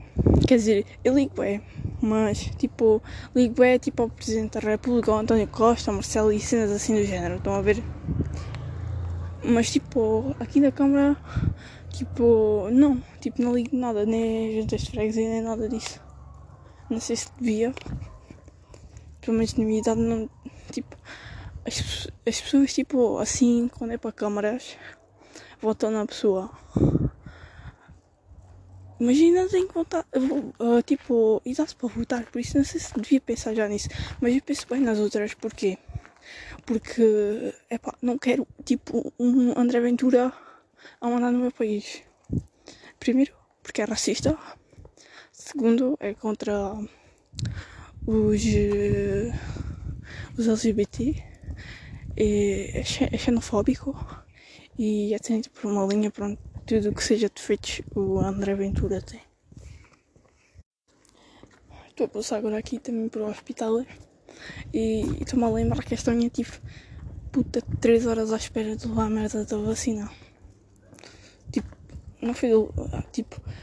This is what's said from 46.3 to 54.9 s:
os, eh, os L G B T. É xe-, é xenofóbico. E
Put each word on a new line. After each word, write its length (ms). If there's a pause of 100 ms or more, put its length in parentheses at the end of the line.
os, 380
eh, 880 (1040)
os 100
L 100
G 180
B 100
T. 400 (920)
É 720
xe-, 260
é 60
xenofóbico. 800 (840)
E 360